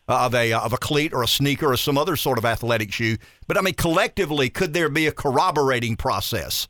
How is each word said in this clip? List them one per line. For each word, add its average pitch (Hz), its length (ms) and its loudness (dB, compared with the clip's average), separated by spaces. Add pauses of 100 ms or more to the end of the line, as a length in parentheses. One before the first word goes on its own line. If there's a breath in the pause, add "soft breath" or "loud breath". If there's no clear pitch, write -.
of 123 260 2
a, 117 200 2
of 113 200 -2
a 123 40 0
cleat 151 360 -2
or 127 80 0
a 117 60 0
sneaker 139 440 2
or 123 60 2
some 143 180 0
other 156 200 0
sort 127 240 0
of 113 60 0
athletic 113 460 0
shoe. 113 260 -2 (300 soft breath)
But, 170 120 0
I - 20 4
mean, 190 140 0
collectively, 160 760 0
could 165 240 -2
there 165 160 2
be 156 160 0
a 151 60 2
corroborating 135 840 0
process, 101 760 -4